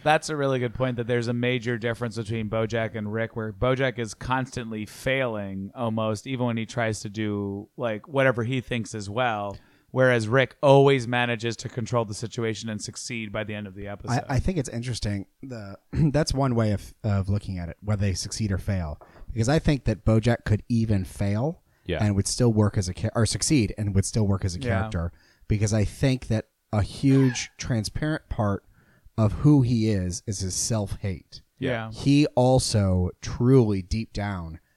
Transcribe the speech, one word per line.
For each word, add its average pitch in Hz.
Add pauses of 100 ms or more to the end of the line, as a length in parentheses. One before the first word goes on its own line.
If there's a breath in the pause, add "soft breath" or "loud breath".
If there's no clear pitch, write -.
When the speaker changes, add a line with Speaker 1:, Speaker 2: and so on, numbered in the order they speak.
Speaker 1:
That's 156
a 156
really 135
good 123
point, 127
that 117
there's 120
a 123
major 120
difference 117
between 110
Bojack 110
and 104
Rick, 113
where 110
Bojack 123
is 113
constantly 120
failing 104
almost, 110
even 127
when 117
he 110
tries 110
to 110
do, 101 (100)
like, 110
whatever 135
he 127
thinks 117
is 101
well. 104 (320 soft breath)
Whereas 123
Rick 123
always 139
manages 120
to -
control 117
the 104
situation 113
and 104
succeed 113
by 110
the 104
end 104
of 95
the 101
episode. 110
Speaker 2:
I, 139
I 123
think 185
it's 139
interesting. 113 (180)
The, 110 (140)
<clears throat> -
that's 143
one 135
way 110
of, - (100)
of 98
looking 101
at 85
it, 80
whether 101
they 101
succeed 101
or 92
fail. 87 (320 loud breath)
Because 113
I 156
think 147
that 110
Bojack 110
could 107
even 113
fail 107 (240)
Speaker 3:
Yeah. 85
Speaker 2:
and 104
would 95
still 120
work 104
as 92
a 90
cha-, 113
or 117
succeed 113
and 101
would 98
still 110
work 95
as 87
a -
Speaker 1:
Yeah. 117
Speaker 2:
character. 104 (360 soft breath)
Because 107
I 110
think 131
that 110 (280)
a 107
huge 135
transparent 131
part 101 (540 soft breath)
of 110
who 147
he 113
is, 92
is 101
his 92
self-hate. - (180)
Speaker 1:
Yeah. 113
Speaker 2:
He 143
also 104 (120)
truly 120
deep 110
down 90 (160)